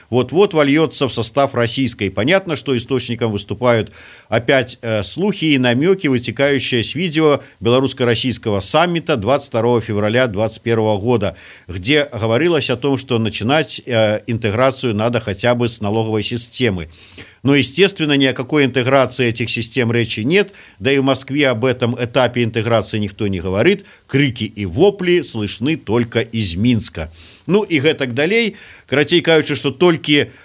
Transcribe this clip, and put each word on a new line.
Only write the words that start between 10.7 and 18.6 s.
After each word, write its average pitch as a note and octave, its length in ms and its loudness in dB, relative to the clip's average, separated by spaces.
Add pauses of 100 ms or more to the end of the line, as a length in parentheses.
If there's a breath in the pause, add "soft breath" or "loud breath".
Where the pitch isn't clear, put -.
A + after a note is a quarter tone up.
года, G2+ 380 0 (320 loud breath)
где G#2 440 0
говорилось B2 600 0
о A#2+ 40 0
том, C#3 220 -2
что A#2+ 220 -2
начинать, A2+ 640 -2
э, A2 400 2
интеграцию A#2 720 0
надо G#2+ 240 0
хотя A#2+ 340 0
бы A#2+ 160 0
с - 100 -8
налоговой A2 440 -2
системы. G#2 640 -2 (540 loud breath)
Но, C#3 120 4
естественно, D#3 600 2
ни C3+ 80 4
о C3 80 2
какой C3+ 320 0